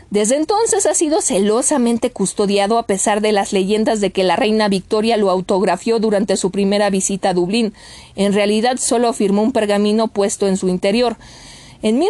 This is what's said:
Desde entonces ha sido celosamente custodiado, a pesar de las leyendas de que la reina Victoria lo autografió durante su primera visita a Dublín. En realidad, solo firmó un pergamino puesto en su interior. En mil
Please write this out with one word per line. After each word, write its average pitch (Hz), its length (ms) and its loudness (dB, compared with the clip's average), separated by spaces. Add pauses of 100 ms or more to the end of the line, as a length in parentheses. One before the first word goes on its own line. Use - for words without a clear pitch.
(100)
Desde 208 240 2
entonces 415 520 0
ha 302 100 2
sido 320 240 0
celosamente 233 920 0
custodiado, 196 680 0
a 226 100 -4
pesar 208 320 0
de 214 100 0
las 196 220 0
leyendas 214 480 0
de 226 100 0
que 190 140 -2
la 180 100 2
reina 214 320 0
Victoria 220 500 0
lo 208 140 0
autografió 190 720 0
durante 196 360 0
su 190 140 -2
primera 202 400 0
visita 196 380 -2
a 190 40 0
Dublín. 202 420 0 (420)
En 196 160 0
realidad, 214 460 0
solo 240 340 0
firmó 202 300 0
un 233 100 0
pergamino 208 560 0
puesto 202 400 -2
en 190 80 0
su 190 120 -2
interior. 220 480 0 (640)
En 220 200 0
mil 359 100 2